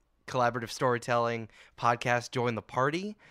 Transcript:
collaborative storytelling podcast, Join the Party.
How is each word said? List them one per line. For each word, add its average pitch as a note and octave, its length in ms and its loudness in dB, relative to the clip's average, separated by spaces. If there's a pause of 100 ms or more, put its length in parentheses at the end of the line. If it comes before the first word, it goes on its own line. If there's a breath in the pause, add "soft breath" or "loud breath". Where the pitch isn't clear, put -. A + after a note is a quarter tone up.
(280)
collaborative A#2+ 440 0
storytelling A#2 760 0 (320 soft breath)
podcast, A#2+ 520 2
Join A#2+ 240 0
the G#2+ 60 -4
Party. E3 540 -2 (160 soft breath)